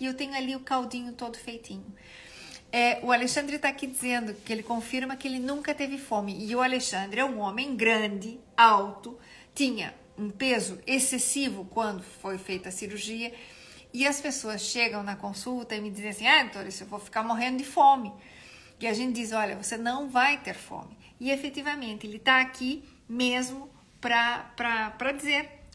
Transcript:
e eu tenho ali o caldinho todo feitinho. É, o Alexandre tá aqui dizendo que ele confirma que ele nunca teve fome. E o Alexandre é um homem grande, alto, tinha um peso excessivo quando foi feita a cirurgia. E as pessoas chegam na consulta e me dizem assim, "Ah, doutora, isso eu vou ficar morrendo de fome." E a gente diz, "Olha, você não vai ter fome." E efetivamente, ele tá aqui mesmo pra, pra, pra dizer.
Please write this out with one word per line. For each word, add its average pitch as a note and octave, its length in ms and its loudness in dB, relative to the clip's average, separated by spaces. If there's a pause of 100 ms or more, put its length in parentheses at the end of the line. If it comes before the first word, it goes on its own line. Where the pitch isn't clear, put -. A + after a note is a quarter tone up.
e C4 60 -2
eu C4 80 -2
tenho C#4 200 -6
ali C4 220 -2
o B3+ 40 -10
caldinho B3 520 -2
todo A#3 240 -8
feitinho. A3+ 580 -12 (760)
É, A#3+ 300 4
o B3 100 2
Alexandre C#4 460 2
tá C#4+ 100 2
aqui C4+ 180 -4
dizendo A#3+ 460 -2
que - 180 -10
ele A3+ 120 -2
confirma B3 520 -2
que C4+ 140 -6
ele C4 100 -4
nunca C#4+ 360 -2
teve C#4 240 -4
fome. G#3 480 -2
E A#3 100 -2
o B3+ 60 4
Alexandre A#3 580 0
é C4+ 60 4
um A3+ 140 -4
homem A#3 360 -2
grande, G#3+ 640 2 (160)
alto, G3+ 640 6 (360)
tinha A#3 400 0 (220)
um G#3 140 -4
peso G#3 560 0
excessivo B3+ 800 0
quando G#3 360 -2
foi G3 360 -8
feita F#3 320 -6
a - 20 -8
cirurgia. G#3+ 640 -8 (580)
E B3+ 140 2
as C#4+ 120 2
pessoas G#3+ 440 -4
chegam A3 400 0
na G3+ 120 -6
consulta A3+ 600 -6
e G#3 60 -4
me G#3+ 80 -6
dizem G3+ 180 -8
assim, G#3 180 -4
"Ah, C#4+ 180 8
doutora, G3+ 240 -8
isso F#3+ 160 -10
eu - 20 -14
vou G#3 120 -8
ficar A3 240 -4
morrendo A#3+ 360 0
de C#4 60 -2
fome." C#4 460 8 (720)
E A#3 60 -4
a A3 80 2
gente B3+ 180 2
diz, A3+ 200 -4
"Olha, G#3 220 0
você G#3 220 -6
não B3+ 320 -2
vai C4+ 320 4
ter - 140 -8
fome." - 420 -14 (240)
E B3+ 100 0
efetivamente, C#4 760 -4
ele G#3+ 140 -10
tá C4 220 6
aqui B3+ 420 -2 (260)
mesmo B3+ 600 0 (300)
pra, A#3+ 560 2
pra, A3+ 360 0
pra C4 200 -2
dizer. C#4+ 640 -4